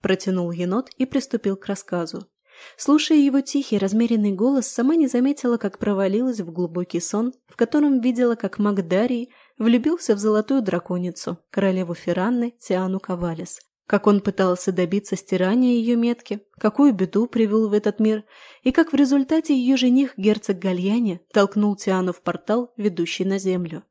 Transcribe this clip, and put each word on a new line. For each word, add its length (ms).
протянул 460
енот 460
и 100
приступил 500
к 80
рассказу. 640
Слушая 400
его 240
тихий, 380
размеренный 540
голос, 340
сама 280
не 120
заметила, 500
как 220
провалилась 640
в 100
глубокий 480
сон, 340
в 80
котором 460
видела, 340
как 240
маг 280
Дарий 460
влюбился 560
в 60
золотую 420
драконицу, 800
королеву 460
Ферранны 640
Тиану 400
Кавалес. 600
Как 180
он 160
пытался 500
добиться 440
стирания 580
её 240
метки, 440
какую 340
беду 320
привёл 420
в 60
этот 260
мир, 260
и 100
как 220
в 20
результате 640
её 180
жених, 420
герцог 420
Гальяни, 640
толкнул 420
Тиану 380
в 80
портал, 560
ведущий 480
на 140
землю. 520